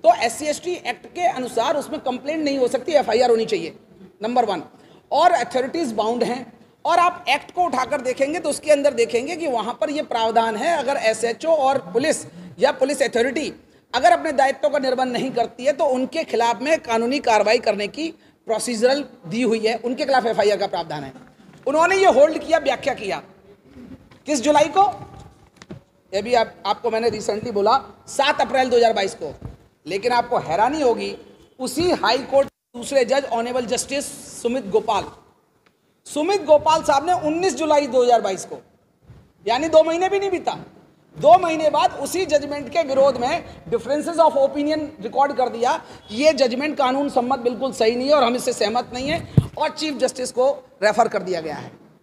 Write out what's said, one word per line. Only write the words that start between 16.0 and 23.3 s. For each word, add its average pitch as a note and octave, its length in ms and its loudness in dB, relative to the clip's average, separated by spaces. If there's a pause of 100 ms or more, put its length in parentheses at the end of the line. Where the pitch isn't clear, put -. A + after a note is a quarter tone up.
खिलाफ A#3 380 0
में D4 200 0
कानूनी A#3+ 400 -2
कार्रवाई G#3+ 380 2
करने G#3 280 -2
की D4 200 -8 (400)
procedural A#3+ 560 0 (240)
दी G#3+ 140 -4
हुई A3+ 180 2
है, A3 160 0
उनके B3 300 -4
खिलाफ B3+ 200 2
एफ़आईआर G#3 320 2
का G3 100 -4
प्रावधान D#3+ 360 -6
है। C3+ 100 -14 (540)
उन्होंने E4 280 2
ये F#4+ 180 6
hold D4+ 260 6
किया, D#4+ 200 0
व्याख्या C4 340 -2
किया, F#3+ 280 -6 (1080)